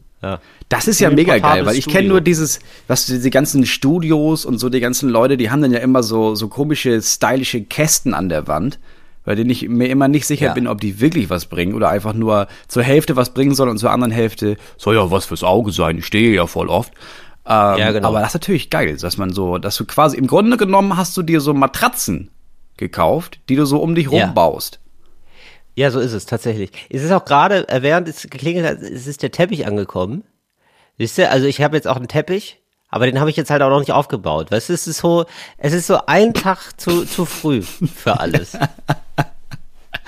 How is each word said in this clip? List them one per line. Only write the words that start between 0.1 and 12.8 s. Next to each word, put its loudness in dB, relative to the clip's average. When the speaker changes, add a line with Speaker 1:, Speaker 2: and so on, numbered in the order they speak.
Speaker 1:
Ja. -8
Speaker 2:
Das -2
ist 2
ja 6
Speaker 1:
Ein 4
Speaker 2:
mega 4
geil, 4
Speaker 1:
portables 4
Speaker 2:
weil 2
ich -2
kenn -2
Speaker 1:
Studio. 4
Speaker 2:
nur 6
dieses, 0
was, 0
diese -2
ganzen 4
Studios 2
und -2
so, -2
die 0
ganzen -2
Leute, 4
die 0
haben 0
dann 4
ja 0
immer 2
so, 0
so -4
komische, 0
stylische -2
Kästen 0
an -2
der -2
Wand, -2
bei -2
denen 0
ich -4
mir 2
immer 4
nicht 2
sicher 0
Speaker 1:
Ja. 0
Speaker 2:
bin, -2
ob -4
die -4
wirklich 2
was -4
bringen -4
oder 2
einfach -2
nur 0
zur 0